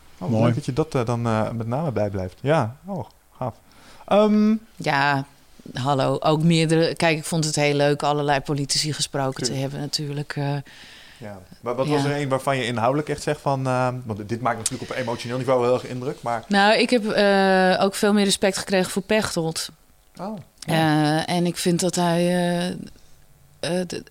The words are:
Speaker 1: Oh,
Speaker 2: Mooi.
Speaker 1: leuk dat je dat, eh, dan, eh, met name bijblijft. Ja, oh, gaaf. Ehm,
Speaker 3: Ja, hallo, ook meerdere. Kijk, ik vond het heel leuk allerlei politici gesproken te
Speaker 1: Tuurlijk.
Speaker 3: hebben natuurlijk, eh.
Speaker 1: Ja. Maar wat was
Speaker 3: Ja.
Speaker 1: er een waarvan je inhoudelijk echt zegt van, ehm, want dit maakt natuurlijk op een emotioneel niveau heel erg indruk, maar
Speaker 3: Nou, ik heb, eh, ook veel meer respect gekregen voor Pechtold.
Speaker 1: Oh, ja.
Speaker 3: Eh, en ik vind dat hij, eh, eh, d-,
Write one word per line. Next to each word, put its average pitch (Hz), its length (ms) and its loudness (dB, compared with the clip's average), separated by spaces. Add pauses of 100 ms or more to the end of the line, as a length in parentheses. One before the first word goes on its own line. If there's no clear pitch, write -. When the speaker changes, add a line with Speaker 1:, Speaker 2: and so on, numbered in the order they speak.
(180)
Speaker 1:
Oh, 185 120 -6
Speaker 2:
Mooi. 110 160 4
Speaker 1:
leuk 117 100 4
dat - 100 -6
je 131 80 -4
dat, 156 220 -2
eh, 123 100 0
dan, 117 200 -2
eh, 110 260 0
met 113 160 -6
name 139 240 -2
bijblijft. 101 500 -2
Ja, 131 340 0 (100)
oh, 180 200 -8 (320)
gaaf. 123 180 -6 (520)
Ehm, 214 480 4 (200)
Speaker 3:
Ja, 143 500 0 (480)
hallo, 135 460 0
ook 156 240 2
meerdere. 160 520 4
Kijk, 165 220 2
ik 151 60 -8
vond 160 220 -2
het 156 100 -4
heel 147 200 2
leuk 143 280 2
allerlei 147 360 2
politici 143 540 -2
gesproken 135 400 -4
te 131 160 -4
Speaker 1:
Tuurlijk. 135 120 -4
Speaker 3:
hebben 139 180 -6
natuurlijk, 143 560 -6
eh. 143 200 -2 (640)
Speaker 1:
Ja. 101 220 -14 (220)
Maar 120 140 -4
wat 135 120 0
was 147 160 2
Speaker 3:
Ja. 143 60 0
Speaker 1:
er 143 120 -2
een 139 80 -4
waarvan 135 280 0
je 123 80 -2
inhoudelijk 123 440 0
echt 139 120 -6
zegt 151 200 -4
van, 135 260 -2
ehm, 127 280 0 (100)
want 107 240 -8
dit 120 120 -4
maakt 117 160 0
natuurlijk 110 340 -6
op - 60 -6
een 131 40 -2
emotioneel 120 360 -4
niveau 127 280 2
heel 123 80 4
erg 120 120 0
indruk, 127 360 -8
maar 117 260 -4
Speaker 3:
Nou, 202 300 4
ik 226 120 2
heb, 220 200 0
eh, 190 760 4
ook 196 100 0
veel 208 180 2
meer 208 100 4
respect 196 340 0
gekregen 185 340 0
voor 196 100 -4
Pechtold. 175 680 -2 (520)
Speaker 1:
Oh, 208 160 -10 (220)
ja. - 140 -6 (520)
Speaker 3:
Eh, 175 100 -2
en 175 100 2
ik 170 120 -2
vind 175 220 0
dat 175 160 0
hij, 175 320 2
eh, 175 400 0 (1120)
eh, 180 80 -4
d-, - 240 -10